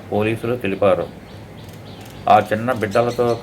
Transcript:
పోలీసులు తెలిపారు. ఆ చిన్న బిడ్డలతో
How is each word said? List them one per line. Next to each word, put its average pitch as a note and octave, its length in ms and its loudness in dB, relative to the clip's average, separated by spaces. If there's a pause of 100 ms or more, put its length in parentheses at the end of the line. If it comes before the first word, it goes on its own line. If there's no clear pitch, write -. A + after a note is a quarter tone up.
(120)
పోలీసులు A2+ 440 0
తెలిపారు. F#2+ 680 0 (1080)
ఆ G#2 40 10 (160)
చిన్న A#2 200 0
బిడ్డలతో A#2+ 720 2